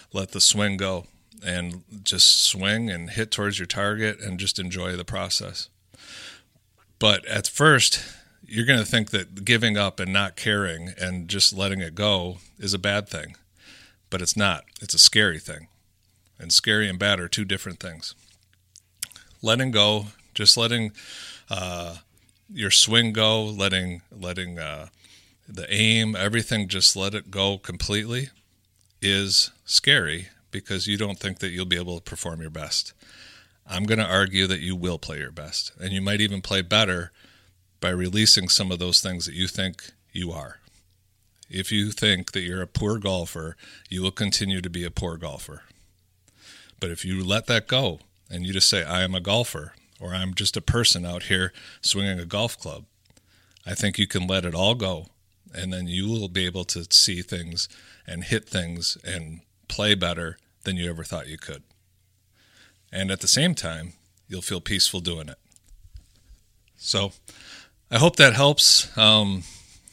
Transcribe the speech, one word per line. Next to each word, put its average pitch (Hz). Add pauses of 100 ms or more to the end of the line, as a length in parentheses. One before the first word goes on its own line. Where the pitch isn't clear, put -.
(120)
let 95
the 98
swing 104
go 92 (360)
and 87 (220)
just -
swing 104
and 85
hit 107
towards 101
your 90
target 107
and 95
just 95
enjoy 90
the 90
process. 95 (1300)
But 104
at -
first, 143 (460)
you're 110
gonna 120
think 110
that 98
giving 113
up 101
and 92
not 98
caring 92 (100)
and 90
just 95
letting 95
it 85
go 92 (220)
is 98
a 98
bad 101
thing. 78 (760)
But 90
it's -
not. 98 (140)
It's -
a 78
scary 95
thing. 78 (720)
And -
scary 107
and 90
bad 101
are 87
two 104
different 95
things. 82 (1300)
Letting 123
go, 104 (260)
just -
letting, 117 (580)
uh, 87 (520)
your 107
swing 113
go, 110
letting, 92 (140)
letting, 90
uh, 76 (640)
the 95
aim, 110
everything, 104
just 95
let 98
it 98
go 98
completely 107 (720)
is 98 (140)
scary 90 (240)
because 98
you 104
don't 101
think 95
that 95
you'll 90
be 87
able 87
to 82
perform 82
your 80
best. 78 (760)
I'm 90
gonna 110
argue 95
that 92
you 90
will 87
play 76
your 71
best, 76
and 92
you 95
might 101
even 101
play 98
better 90 (680)
by 92
releasing 92
some 95
of 90
those 90
things 90
that 76
you 90
think - (200)
you 87
are. 71 (920)
If 95
you 104
think 101
that 95
you're 90
a 87
poor 110
golfer, 87 (320)
you 92
will 92
continue 98
to 90
be 87
a 85
poor 85
golfer. 73 (1200)
But 90
if 85
you 92
let 101
that 113
go 127 (300)
and 87
you 95
just 95
say, 92
"I 90
am 92
a 92
golfer," 98 (260)
or, 90
"I'm 92
just 95
a 104
person 90
out 87
here 92 (280)
swinging 98
a 85
golf 101
club," - (800)
I 90
think 101
you 101
can 90
let 92
it 85
all 98
go, 95 (460)
and 92
then 90
you 92
will 110
be 92
able 90
to 85
see -
things 85 (380)
and 87
hit -
things 85
and 82 (280)
play 104
better 85 (260)
than 95
you 87
ever 82
thought 80
you 80
could. 71 (1300)
And 95
at 95
the 95
same 165
time, 82 (340)
you'll 92
feel 92
peaceful 95
doing 82
it. - (1400)
So 196 (800)
I 117
hope 165
that 135
helps. -
Um, 107 (480)